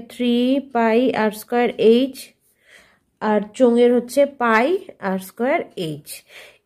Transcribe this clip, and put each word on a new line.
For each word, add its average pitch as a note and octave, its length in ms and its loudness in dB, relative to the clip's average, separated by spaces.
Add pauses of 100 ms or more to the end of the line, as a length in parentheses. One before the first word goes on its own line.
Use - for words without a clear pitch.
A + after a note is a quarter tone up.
থ্রি A#3+ 260 -2 (380)
পাই A3+ 260 0 (140)
আর G#3+ 180 -2
স্কয়ার A#3+ 380 -4 (100)
এইচ, A#3+ 380 2 (1040)
আর G#3+ 200 0 (140)
চোঙের A#3+ 420 4
হচ্ছে A#3+ 240 0 (220)
পাই A#3 260 2 (320)
আর F#3+ 180 -4
স্কয়ার B3 420 -4 (160)
এইচ। D#3 320 -10 (580)